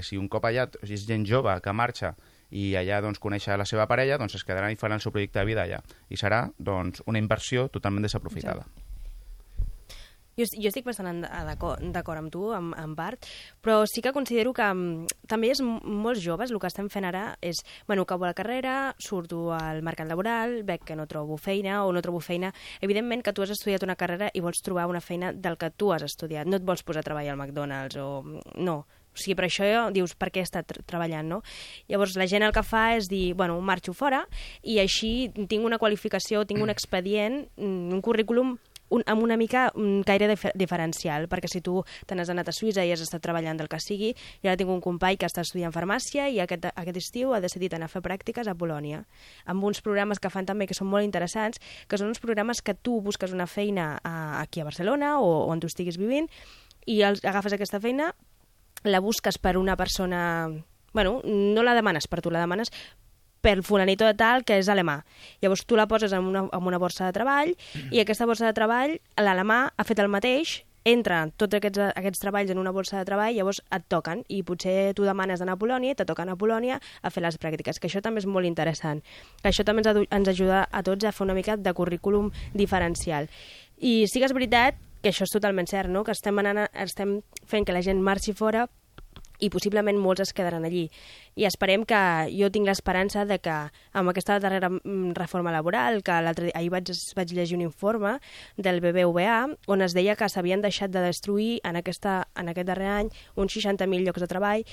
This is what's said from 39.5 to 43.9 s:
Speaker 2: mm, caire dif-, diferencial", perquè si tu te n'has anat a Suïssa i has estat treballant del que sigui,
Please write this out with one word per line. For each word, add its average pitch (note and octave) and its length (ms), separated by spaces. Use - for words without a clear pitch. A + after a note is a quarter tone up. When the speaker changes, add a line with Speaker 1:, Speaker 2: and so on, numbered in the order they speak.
Speaker 2:
mm, G3+ 320
caire G3+ 220
dif-, G#3 260
diferencial", E3 720
perquè F3+ 220
si F#3 100
tu F3+ 220
te - 80
n'has F3 160
anat F3 180
a E3+ 60
Suïssa G3+ 300
i F3 80
has E3 100
estat E3 200
treballant D#3+ 360
del D#3 100
que D#3+ 120
sigui, G#3+ 340